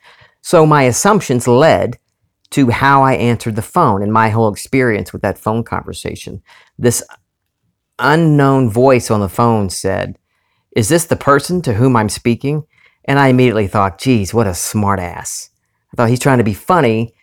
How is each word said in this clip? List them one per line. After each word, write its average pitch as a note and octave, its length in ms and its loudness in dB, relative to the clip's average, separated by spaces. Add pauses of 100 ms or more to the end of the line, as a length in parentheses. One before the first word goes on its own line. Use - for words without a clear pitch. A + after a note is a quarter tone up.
(420)
So D#3+ 240 4
my D3 160 4
assumptions B2+ 680 0
led A#2+ 480 2 (540)
to C3+ 180 2
how C3+ 340 2
I C3 120 2
answered A2+ 420 -2
the A2 60 -6
phone A#2 400 0
and G#2 100 -2
my A2 160 2
whole G#2+ 240 0
experience A2 580 -2
with F#2 120 -10
that G2 160 -4
phone A2+ 260 -4
conversation. - 800 -10 (360)
This A#2+ 240 0 (1000)
unknown C#3 680 2
voice B2 400 2
on G#2+ 100 0
the G2 80 -2
phone A2 400 0
said, F#2+ 500 -6 (560)
"Is A2 140 0
this E3 160 0
the - 120 -2
person C#3 460 0
to B2 120 -2
whom B2+ 200 2
I'm G#2+ 140 0
speaking?" C#3 560 -4 (400)
And C#3 140 0
I C#3 100 4
immediately B2 400 2
thought, G2 300 -2
"Geez, A2+ 340 0
what A2 140 0
a F2+ 80 -4
smart G2+ 440 -2
ass." - 520 -12 (420)
I - 40 -10
thought, A#2+ 120 2
"He's B2 100 0
trying C3 200 2
to A#2 60 2
be G#2 100 -2
funny, A#2 680 0